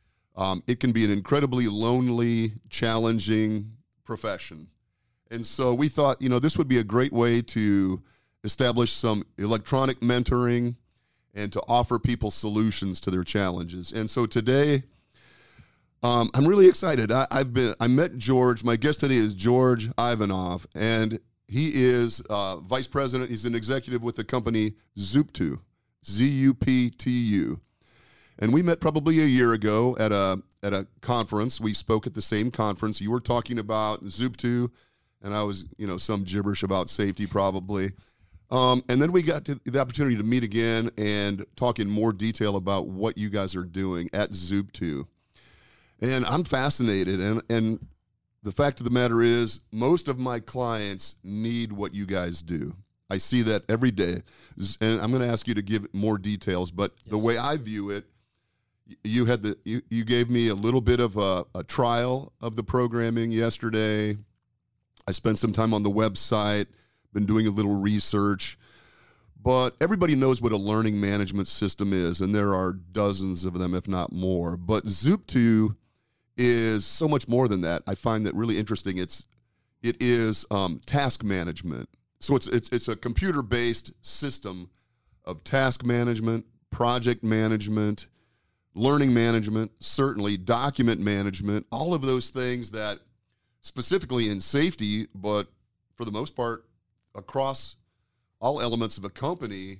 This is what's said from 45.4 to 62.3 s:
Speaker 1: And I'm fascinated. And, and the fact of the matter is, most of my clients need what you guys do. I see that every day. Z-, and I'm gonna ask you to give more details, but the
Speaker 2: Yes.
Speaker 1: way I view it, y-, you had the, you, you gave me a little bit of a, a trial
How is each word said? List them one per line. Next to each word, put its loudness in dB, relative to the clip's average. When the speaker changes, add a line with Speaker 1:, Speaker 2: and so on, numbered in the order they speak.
Speaker 1:
And 0
I'm 0
fascinated. 0
And, 0
and 0
the -8
fact 0
of -8
the -2
matter 2
is, 2
most 0
of -4
my -4
clients -6
need -4
what -6
you -4
guys -4
do. -6
I -2
see 0
that 0
every 2
day. -2
Z-, -6
and 2
I'm -2
gonna 0
ask -4
you 0
to -2
give -2
more 0
details, -2
but -4
the -4
Speaker 2:
Yes. 0
Speaker 1:
way 2
I -2
view -8
it, -6
y-, -20
you 2
had 0
the, -2
you, -4
you -2
gave 2
me 2
a 0
little 2
bit 4
of 0
a, 0
a -8
trial 0